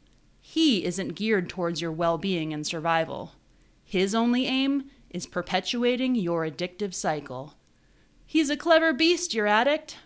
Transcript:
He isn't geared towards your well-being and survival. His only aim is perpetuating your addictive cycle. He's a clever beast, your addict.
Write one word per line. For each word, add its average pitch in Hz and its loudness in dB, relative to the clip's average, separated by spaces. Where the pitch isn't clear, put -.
He 294 2
isn't 170 -4
geared 202 0
towards 170 -4
your 170 -4
well-being 170 0
and 151 -6
survival. 165 -2
His 196 0
only 240 2
aim 269 0
is 180 -8
perpetuating 240 -2
your 170 0
addictive 180 -6
cycle. 147 -4
He's 302 2
a 294 -2
clever 320 4
beast, 320 2
your 214 0
addict. 254 2